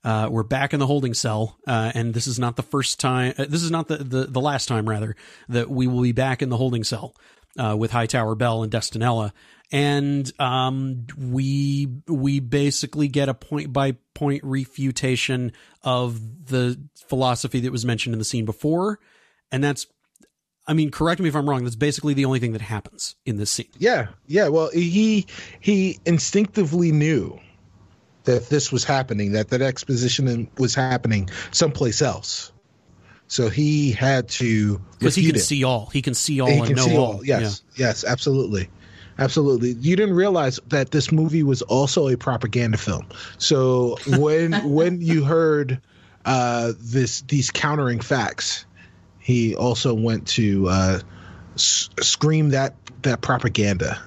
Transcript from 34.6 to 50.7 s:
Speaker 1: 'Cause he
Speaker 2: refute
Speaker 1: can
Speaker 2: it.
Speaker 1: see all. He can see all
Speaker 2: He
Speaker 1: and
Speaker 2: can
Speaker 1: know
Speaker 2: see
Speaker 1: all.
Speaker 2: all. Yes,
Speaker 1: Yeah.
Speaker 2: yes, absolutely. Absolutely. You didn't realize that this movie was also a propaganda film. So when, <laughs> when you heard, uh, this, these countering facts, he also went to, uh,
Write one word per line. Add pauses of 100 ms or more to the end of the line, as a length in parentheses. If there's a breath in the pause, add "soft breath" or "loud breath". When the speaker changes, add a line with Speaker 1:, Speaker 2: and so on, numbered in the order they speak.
Speaker 1:
'Cause
he
Speaker 2:
refute
Speaker 1:
can
Speaker 2:
it.
Speaker 1:
see
all.
He
can
see
all
Speaker 2:
He
Speaker 1:
and
Speaker 2:
can
Speaker 1:
know
Speaker 2:
see
Speaker 1:
all. (120)
Speaker 2:
all.
Yes, (120)
Speaker 1:
Yeah.
Speaker 2:
yes,
absolutely. (500 loud breath)
Absolutely.
You
didn't
realize (100)
that
this
movie
was
also
a
propaganda
film. (320 loud breath)
So (100)
when,
<laughs>
when
you
heard, (440 soft breath)
uh,
this,
these
countering
facts, (540 loud breath)
he
also
went
to,
uh, (540 loud breath)